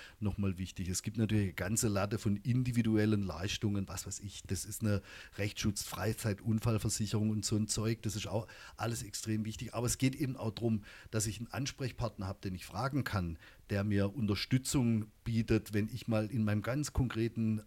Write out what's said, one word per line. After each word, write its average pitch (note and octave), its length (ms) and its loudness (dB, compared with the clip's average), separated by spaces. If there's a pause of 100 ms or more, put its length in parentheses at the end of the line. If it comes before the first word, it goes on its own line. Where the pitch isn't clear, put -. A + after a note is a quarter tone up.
(200)
nochmal G2 360 0
wichtig? F#2 320 -6
Es F2+ 140 -2
gibt A2 140 -4
natürlich G#2+ 300 4
eine F2 80 -4
ganze A2 340 0
Latte G2+ 300 0
von G2+ 180 2
individuellen A2 880 4
Leistungen, G2 640 0
was - 180 -8
weiß F#2+ 140 -8
ich, - 240 -10
das F#2 200 -2
ist G2+ 180 -6
eine G#2 200 2 (360)
Rechtsschutz, G#2 440 0
Freizeit, G2+ 600 -2
Unfallversicherung A2 880 2
und G#2+ 140 0
so G#2+ 120 2
ein G#2 120 2
Zeug, A2 340 0
das G#2+ 140 -2
ist G2+ 100 -4
auch G#2 200 -2 (300)
alles A#2 260 -2
extrem A2 440 -2
wichtig. A2+ 280 -8
Aber A#2+ 120 0
es A2+ 100 0
geht C3 180 2
eben B2+ 220 -2
auch G#2+ 140 -4
drum, A2 320 0 (280)
dass G#2+ 160 0
ich G#2 120 -4
einen A#2 140 -8
Ansprechpartner A#2+ 760 -4
habe, F#2+ 160 -6
den F#2 120 -4
ich F2+ 120 -10
fragen A#2 360 -2
kann, F2 360 0 (320)
der G2+ 120 2
mir G2+ 320 2
Unterstützung A2+ 920 2 (180)
bietet, A2+ 500 2
wenn G#2+ 140 2
ich - 180 -8
mal A2+ 240 2
in A2+ 140 2
meinem G#2 180 2
ganz C3+ 300 -2
konkreten, A2+ 760 2